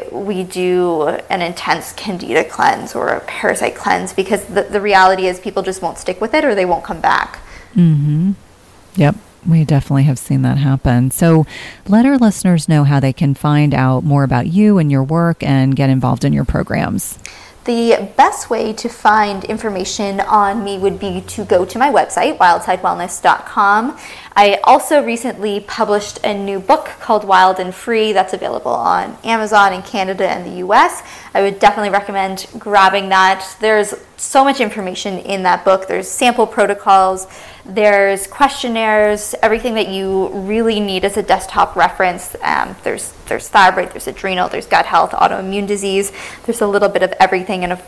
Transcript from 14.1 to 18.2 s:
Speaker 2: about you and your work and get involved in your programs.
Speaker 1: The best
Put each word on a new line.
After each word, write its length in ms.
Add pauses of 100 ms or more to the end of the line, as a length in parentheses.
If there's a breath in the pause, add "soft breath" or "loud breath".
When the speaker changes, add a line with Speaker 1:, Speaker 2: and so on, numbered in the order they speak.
Speaker 2:
about 240
you 300
and 120
your 140
work 400
and 320
get 140
involved 340
in 80
your 140
programs. 720 (460 loud breath)
Speaker 1:
The 500
best 340